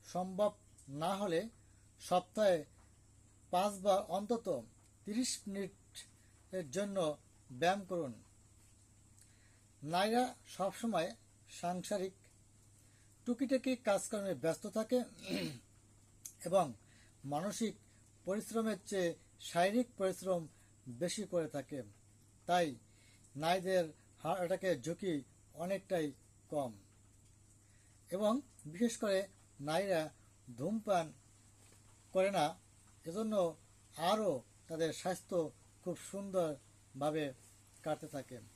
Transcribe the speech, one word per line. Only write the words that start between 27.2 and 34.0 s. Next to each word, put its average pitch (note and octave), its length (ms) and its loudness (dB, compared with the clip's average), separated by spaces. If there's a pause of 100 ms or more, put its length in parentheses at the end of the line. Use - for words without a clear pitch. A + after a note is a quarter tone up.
এবং G#3 220 2 (340)
বিশেষ G#3 360 0
করে G3 160 2 (420)
নারীরা E3 420 2 (460)
ধূমপান F3 580 0 (1080)
করে F#3+ 180 4
না, F3 140 2 (640)
এজন্য G#3+ 260 -2 (600)
আরও G3 340 2 (360)